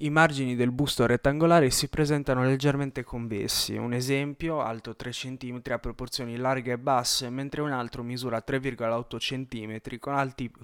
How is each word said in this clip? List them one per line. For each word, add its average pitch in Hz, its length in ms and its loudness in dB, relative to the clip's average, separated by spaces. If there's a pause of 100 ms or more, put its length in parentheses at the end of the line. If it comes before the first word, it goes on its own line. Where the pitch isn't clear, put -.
i 151 100 0
margini 147 440 4
del 123 160 4
busto 123 360 2
rettangolare 147 640 6
si 139 180 0
presentano 143 560 2
leggermente 135 600 2
convessi. 110 680 -2
Un 117 200 -2
esempio, 139 680 0
alto 113 340 -6
tre 123 180 -8
centimetri, 127 600 -8
ha 117 60 0
proporzioni 120 580 -6
larghe 127 360 0
e 120 60 -2
basse, 123 520 0
mentre 135 320 -4
un 147 100 -2
altro 123 300 -4
misura 120 400 -4
tre 135 180 -2
virgola 117 380 -2
otto 120 200 -8
centimetri, 117 800 -6
con 139 140 -6
alti, 135 380 -2 (140)